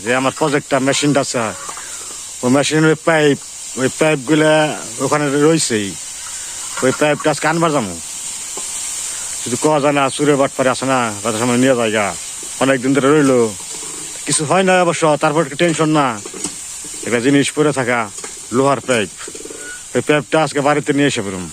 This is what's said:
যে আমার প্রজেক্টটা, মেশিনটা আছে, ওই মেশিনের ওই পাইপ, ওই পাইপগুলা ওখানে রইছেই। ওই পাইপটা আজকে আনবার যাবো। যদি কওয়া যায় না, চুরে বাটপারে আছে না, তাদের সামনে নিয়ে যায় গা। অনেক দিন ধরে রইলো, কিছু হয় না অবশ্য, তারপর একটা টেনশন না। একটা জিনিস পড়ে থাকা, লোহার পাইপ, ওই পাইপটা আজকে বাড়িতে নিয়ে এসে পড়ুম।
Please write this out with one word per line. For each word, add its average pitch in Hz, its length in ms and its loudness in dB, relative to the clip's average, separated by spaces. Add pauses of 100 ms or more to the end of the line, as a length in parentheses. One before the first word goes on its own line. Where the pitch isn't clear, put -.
যে 113 160 0
আমার 131 200 0
প্রজেক্টটা, 143 380 0 (100)
মেশিনটা 139 380 2
আছে, 120 180 -2 (1000)
ওই 127 120 2
মেশিনের 147 360 4
ওই 151 60 2 (100)
পাইপ, 151 300 4 (440)
ওই 131 60 2 (120)
পাইপগুলা 156 540 2 (500)
ওখানে 147 220 0 (220)
রইছেই। 120 400 2 (960)
ওই 131 160 4
পাইপটা 147 340 2
আজকে 143 180 -4
আনবার 165 240 2
যাবো। 104 180 -2 (1500)
যদি 117 200 -4
কওয়া 156 200 4
যায় 147 160 2
না, 139 40 2 (120)
চুরে 147 260 4
বাটপারে 135 320 2
আছে 127 200 -4
না, 127 60 2 (240)
তাদের 110 180 -2
সামনে 123 220 2
নিয়ে 131 160 6
যায় 113 180 2
গা। 104 100 2 (560)
অনেক 135 200 4
দিন 131 120 2
ধরে 127 140 4
রইলো, 139 300 6 (840)
কিছু 151 240 0
হয় 185 180 4
না 185 60 4 (120)
অবশ্য, 170 180 0 (200)
তারপর 156 220 2
একটা 135 160 -10
টেনশন 160 280 2 (100)
না। 139 80 2 (1000)
একটা 120 200 0
জিনিস 139 300 4
পড়ে 147 240 2
থাকা, 120 200 0 (560)
লোহার 135 320 2
পাইপ, 110 220 0 (840)
ওই 123 120 0
পাইপটা 151 380 0
আজকে 143 220 -2
বাড়িতে 147 300 0
নিয়ে 143 140 4
এসে 120 140 -4
পড়ুম। 92 280 -6